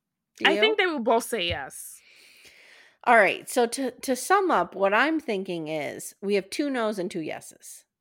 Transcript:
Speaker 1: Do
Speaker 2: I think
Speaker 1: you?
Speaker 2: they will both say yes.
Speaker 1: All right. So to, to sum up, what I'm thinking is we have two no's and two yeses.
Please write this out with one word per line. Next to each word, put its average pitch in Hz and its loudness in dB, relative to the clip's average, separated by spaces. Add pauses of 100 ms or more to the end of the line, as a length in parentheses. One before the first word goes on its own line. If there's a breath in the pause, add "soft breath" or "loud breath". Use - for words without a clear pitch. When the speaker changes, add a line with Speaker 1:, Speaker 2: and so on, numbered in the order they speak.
(380)
Speaker 1:
Do 240 2
Speaker 2:
I 403 2
think 427 2
Speaker 1:
you? 381 4
Speaker 2:
they 349 0
will 294 -4
both 226 2
say 185 -4
yes. 151 -10 (1040 loud breath)
Speaker 1:
All 233 6
right. 185 4
So 240 2
to, 240 -4
to - -4
sum 370 2
up, 180 2
what 196 2
I'm 294 2
thinking 185 -6
is 151 -6
we 202 0
have 196 -2
two 294 -2
no's 220 -2
and 180 -4
two 180 -6
yeses. - -12 (160)